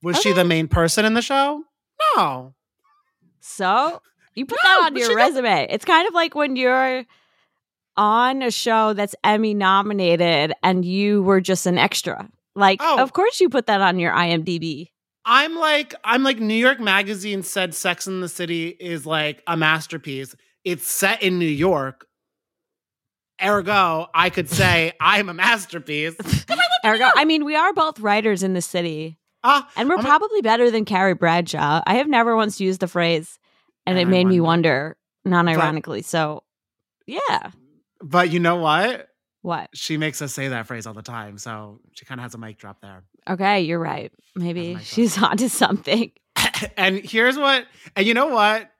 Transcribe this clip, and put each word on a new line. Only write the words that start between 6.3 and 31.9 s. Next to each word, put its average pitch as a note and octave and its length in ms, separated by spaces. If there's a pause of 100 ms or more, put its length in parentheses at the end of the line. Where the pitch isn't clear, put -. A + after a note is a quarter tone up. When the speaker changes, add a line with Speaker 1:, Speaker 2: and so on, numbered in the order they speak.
Speaker 2:
when D4 220
you're B3+ 500 (920)
on A#3+ 460
a B3 80
show A3 440
that's G3+ 200 (100)
Emmy G#3+ 300
nominated F#3 1000 (100)
and F#3 200
you G3+ 380
were F#3+ 200
just F#3 260
an F3+ 100
extra. G3 500 (280)
Like, G3 260
Speaker 1:
Oh. D4+ 220
Speaker 2:
of C4 100
course G#4+ 260
you F4+ 100
put A#3+ 180
that G3+ 140
on F#3 180
your E3+ 140
I E3+ 160
M E3 140
D F3 140
B. D#3+ 340 (340)
Speaker 1:
I'm C#4+ 320
like, D4+ 360 (100)
I'm A#3+ 200
like, C4+ 160
New A3 160
York B3+ 240
Magazine G3 640
said F3+ 320
Sex F3 320
and F#3+ 160
the F3 60
City E3+ 400
is, E3+ 360
like, D3+ 400
a E3+ 100
masterpiece. D#3 800 (280)
It's F3+ 260
set G#3 320
in F#3 160
New F3 80
York. D3+ 600 (1400)
Ergo, F#3+ 680
I F3 160
could E3+ 200
say E3+ 460
<laughs> - 40
I'm G3 300
a F3 40
masterpiece. E3 840
'Cause - 340
I - 60
live - 40 (240)
in A3 60
Speaker 2:
Ergo, A3 80
Speaker 1:
New A3+ 80
York. - 120
Speaker 2:
I C#4+ 80
mean, D#4 200
we D4+ 100
are E4+ 180
both D#4 260
writers G#3 440
in F#3+ 100
the F3+ 80
city. D#3+ 560 (260)
Speaker 1:
Ah, C4+ 320
Speaker 2:
And A#3+ 140
we're F4 60
Speaker 1:
oh - 20
my C4 60
Speaker 2:
probably G4 380
better A#3 280
than A3 160
Carrie F#3+ 300
Bradshaw. E3 680
I G3 100